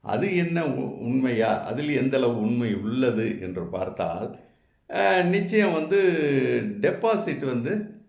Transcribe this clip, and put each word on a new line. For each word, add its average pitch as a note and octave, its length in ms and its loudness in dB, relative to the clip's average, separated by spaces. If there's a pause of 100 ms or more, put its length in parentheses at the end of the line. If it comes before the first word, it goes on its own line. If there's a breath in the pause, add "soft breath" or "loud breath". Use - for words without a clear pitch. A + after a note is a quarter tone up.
அது D3+ 360 -2
என்ன E3+ 280 0
உ-, C3+ 340 -4
உண்மையா? A#2 640 0
அதில் C#3 240 -6
எந்த C3+ 280 0
அளவு A#2+ 240 2
உண்மை A2+ 340 0
உள்ளது A2 640 0
என்று F2+ 260 -6
பார்த்தால், F#2 720 -4 (560 loud breath)
ஆ, G3 260 2
நிச்சயம் F#3 520 2
வந்து E3 300 2 (800)
டெபாசிட் F#3 640 0
வந்து C3 460 -2 (180)